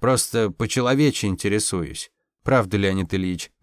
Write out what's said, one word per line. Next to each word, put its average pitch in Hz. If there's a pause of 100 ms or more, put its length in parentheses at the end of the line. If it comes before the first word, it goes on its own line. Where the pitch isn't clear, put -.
Просто 117
по-человече 127
интересуюсь». 95 (340)
«Правда, 107
Леонид 95
Ильич», 92 (120)